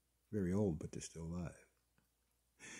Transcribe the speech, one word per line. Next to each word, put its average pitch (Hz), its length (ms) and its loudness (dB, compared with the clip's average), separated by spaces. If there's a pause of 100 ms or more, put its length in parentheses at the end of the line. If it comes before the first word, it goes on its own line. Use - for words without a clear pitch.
(320)
Very 95 220 2
old, 95 260 4
but 87 120 -8
they're 78 100 -8
still - 220 -8
alive. 82 440 -6 (1120)